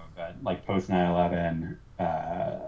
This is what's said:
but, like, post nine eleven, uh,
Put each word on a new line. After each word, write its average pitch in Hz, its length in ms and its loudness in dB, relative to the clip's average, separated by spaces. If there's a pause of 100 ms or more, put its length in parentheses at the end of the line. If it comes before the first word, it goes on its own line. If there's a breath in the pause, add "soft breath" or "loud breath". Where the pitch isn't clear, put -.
(140)
but, 85 280 -8
like, - 240 -2
post 95 240 2
nine 90 200 6
eleven, 85 680 2 (200)
uh, 85 680 -2